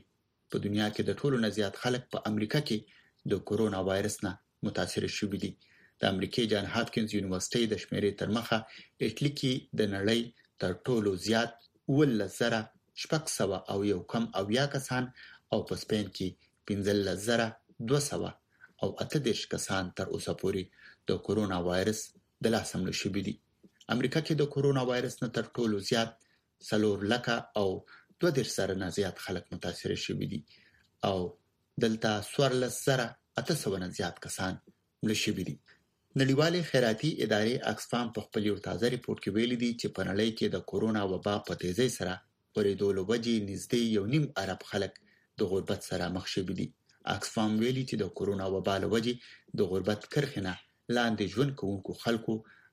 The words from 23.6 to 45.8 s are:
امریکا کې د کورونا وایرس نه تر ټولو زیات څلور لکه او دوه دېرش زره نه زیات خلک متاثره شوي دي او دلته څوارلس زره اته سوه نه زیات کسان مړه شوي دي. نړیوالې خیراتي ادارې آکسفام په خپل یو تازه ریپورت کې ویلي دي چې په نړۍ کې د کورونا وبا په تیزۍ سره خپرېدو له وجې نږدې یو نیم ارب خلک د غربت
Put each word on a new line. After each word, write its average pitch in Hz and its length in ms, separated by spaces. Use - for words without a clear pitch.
امریکا 127 320
کې 160 140
د 147 100
کورونا 139 380
وایرس 123 340
نه 123 120
تر 110 180
ټولو 113 320
زیات 113 320
څلور 107 420
لکه 117 320
او 101 120
دوه 170 160
دېرش 135 220
زره 95 200
نه 92 160
زیات 92 280
خلک 92 300
متاثره 90 480
شوي 98 320
دي 98 120
او 98 140
دلته 113 320
څوارلس 127 600
زره 127 240
اته 151 180
سوه 98 240
نه 90 100
زیات 90 300
کسان - 340
مړه 107 140
شوي 95 260
دي. - 120
نړیوالې 147 480
خیراتي 123 500
ادارې 113 500
آکسفام 117 460
په 110 120
خپل - 220
یو 104 140
تازه 95 320
ریپورت 120 320
کې - 80
ویلي 117 280
دي 120 140
چې 113 160
په 95 160
نړۍ 98 280
کې 110 160
د 92 180
کورونا 107 380
وبا 98 360
په 90 160
تیزۍ 92 340
سره 90 240
خپرېدو 101 520
له 95 120
وجې 113 380
نږدې 98 480
یو 104 160
نیم 143 200
ارب 95 280
خلک 98 300
د - 60
غربت 95 400